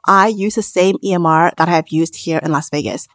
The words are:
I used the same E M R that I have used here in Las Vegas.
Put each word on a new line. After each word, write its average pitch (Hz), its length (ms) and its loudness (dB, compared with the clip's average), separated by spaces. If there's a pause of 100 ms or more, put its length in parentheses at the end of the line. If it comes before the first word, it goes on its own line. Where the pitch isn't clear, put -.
I 196 220 4
used 208 300 -4
the 220 60 0
same 190 400 0
E 190 100 -2
M 175 120 0
R 160 320 4
that 165 100 2
I 175 40 0
have 160 180 0
used 160 260 -2
here 160 280 -4
in 160 80 -4
Las 151 180 -4
Vegas. 135 460 -6